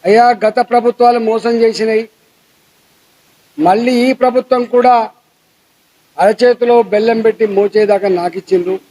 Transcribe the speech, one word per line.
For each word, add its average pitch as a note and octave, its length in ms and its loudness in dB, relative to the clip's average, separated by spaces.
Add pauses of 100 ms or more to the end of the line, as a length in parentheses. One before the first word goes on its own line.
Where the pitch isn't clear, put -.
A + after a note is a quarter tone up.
అయ్యా, A3+ 240 4
గత G#3+ 300 -2
ప్రభుత్వాలు A#3+ 600 0
మోసం A3+ 300 -4
చేసినాయి, A3 600 -2 (1500)
మళ్ళీ G#3 320 0 (180)
ఈ C4 40 -2
ప్రభుత్వం B3+ 520 -2
కూడా A#3+ 460 0 (1080)
అరచేతిలో A#3+ 640 2
బెల్లం A3 380 -2
పెట్టి A3 240 0
మోచేదాకా G3+ 640 0
నాకిచ్చిండ్రు F3+ 720 -4 (120)